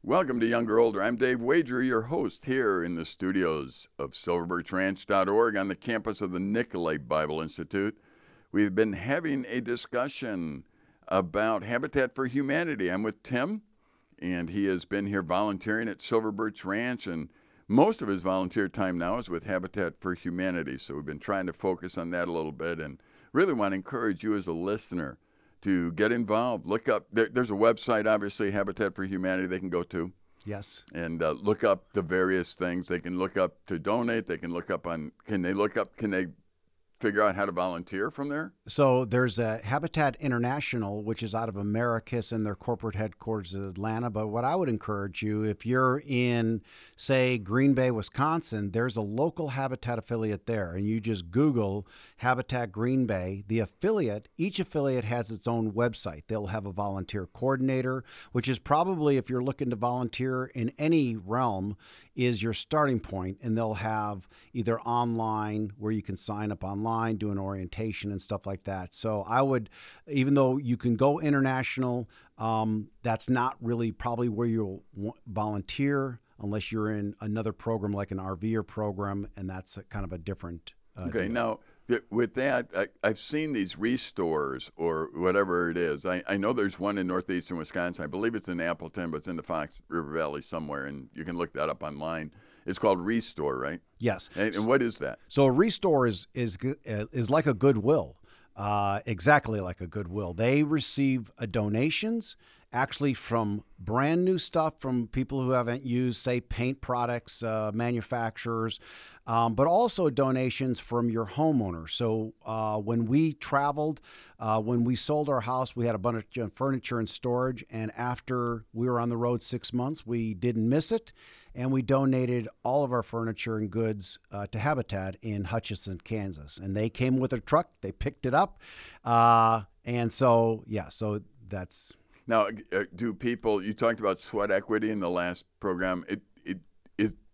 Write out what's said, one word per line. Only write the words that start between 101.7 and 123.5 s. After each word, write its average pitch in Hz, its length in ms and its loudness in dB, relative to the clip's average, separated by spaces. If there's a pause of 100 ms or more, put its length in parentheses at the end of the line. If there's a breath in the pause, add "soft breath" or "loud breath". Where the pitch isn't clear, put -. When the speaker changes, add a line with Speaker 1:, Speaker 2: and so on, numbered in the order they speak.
Speaker 2:
actually 135 400 0
from 107 500 -2 (160)
brand 139 460 2
new 185 120 2
stuff 156 420 0
from 123 280 0
people 131 340 -2
who 127 100 2
haven't 123 340 0
used, 123 360 0
say, 123 200 0
paint 127 400 -2
products, 120 600 -2
uh, 110 320 -2
manufacturers, 113 1080 -2 (460 loud breath)
um, 117 260 4
but 131 120 4
also 180 440 4
donations 131 680 2
from 120 320 0
your 113 160 0
homeowner. 101 640 0
So, 110 440 -2 (120)
uh, 110 340 -2
when 117 260 2
we 151 280 4
traveled, 147 680 0 (380 loud breath)
uh, 110 200 2
when 120 240 2
we 123 140 2
sold 151 320 0
our 131 100 2
house, 127 340 -2
we 120 120 -2
had 117 100 2
a 98 40 -2
bunch 113 360 -2
of 117 180 -4
furniture 131 460 -2
in 110 80 0
storage, 123 640 -2
and 110 260 -6
after 120 800 -2
we 120 160 0
were 120 100 2
on 120 80 0
the 120 100 0
road 120 240 2
six - 300 -6
months, 127 340 -2
we 113 280 -2
didn't 110 340 2
miss 147 240 2
it, 226 220 -2 (400 loud breath)
and 127 180 -2
we 135 100 2
donated 127 680 2 (140)
all 139 200 2
of 123 80 0
our 120 120 2
furniture 113 540 -4